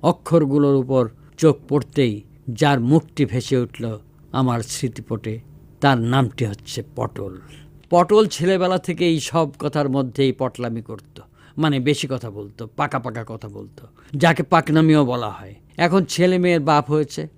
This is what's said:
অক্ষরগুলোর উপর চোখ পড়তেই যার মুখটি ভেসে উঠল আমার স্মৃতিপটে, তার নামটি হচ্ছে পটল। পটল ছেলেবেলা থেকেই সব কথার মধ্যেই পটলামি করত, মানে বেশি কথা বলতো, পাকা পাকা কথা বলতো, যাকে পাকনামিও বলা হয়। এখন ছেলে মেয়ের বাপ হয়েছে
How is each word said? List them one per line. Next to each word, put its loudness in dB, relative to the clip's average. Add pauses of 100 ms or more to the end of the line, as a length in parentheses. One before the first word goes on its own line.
অক্ষরগুলোর 2
উপর 0 (280)
চোখ 4 (140)
পড়তেই 0 (280)
যার 2
মুখটি 2
ভেসে -2
উঠল -6 (320)
আমার 0
স্মৃতিপটে, -8 (420)
তার 4
নামটি 0
হচ্ছে -10 (120)
পটল। -8 (520)
পটল 4
ছেলেবেলা 0
থেকেই 0
সব -2 (100)
কথার -2
মধ্যেই 0
পটলামি -6
করত, -18 (380)
মানে 0
বেশি 0
কথা -8
বলতো, -14
পাকা -4
পাকা -10
কথা -14
বলতো, -18 (280)
যাকে 4
পাকনামিও 4
বলা -4
হয়। -16 (220)
এখন 2
ছেলে 2
মেয়ের 2
বাপ 2
হয়েছে -4 (100)